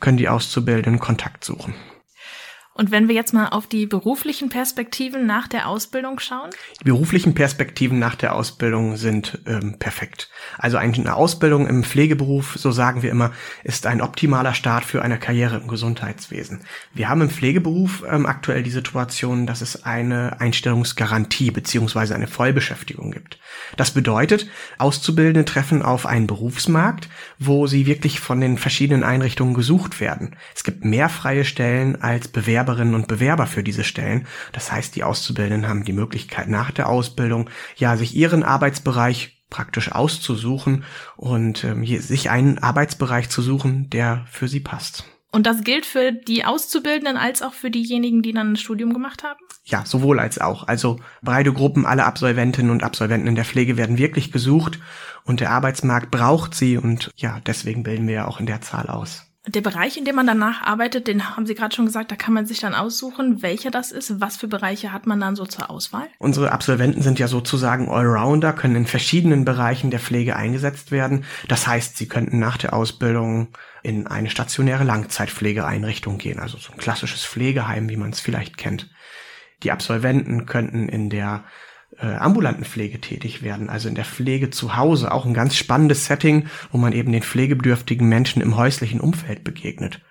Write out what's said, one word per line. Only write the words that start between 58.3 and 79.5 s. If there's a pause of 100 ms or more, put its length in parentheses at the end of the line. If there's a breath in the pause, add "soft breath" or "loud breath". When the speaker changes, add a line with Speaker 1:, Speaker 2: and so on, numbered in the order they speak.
Speaker 1:
in
der
Zahl
aus. (200)
Speaker 2:
Der
Bereich,
in
dem
man
danach
arbeitet,
den
haben
Sie
gerade
schon
gesagt,
da
kann
man
sich
dann
aussuchen,
welcher
das
ist.
Was
für
Bereiche
hat
man
dann
so
zur
Auswahl? (120)
Speaker 1:
Unsere
Absolventen
sind
ja
sozusagen
Allrounder,
können
in
verschiedenen
Bereichen
der
Pflege
eingesetzt
werden. (240 loud breath)
Das
heißt,
sie
könnten
nach
der
Ausbildung (340 loud breath)
in
eine
stationäre
Langzeitpflegeeinrichtung
gehen,
also
so
ein
klassisches
Pflegeheim,
wie
man
es
vielleicht
kennt. (720 loud breath)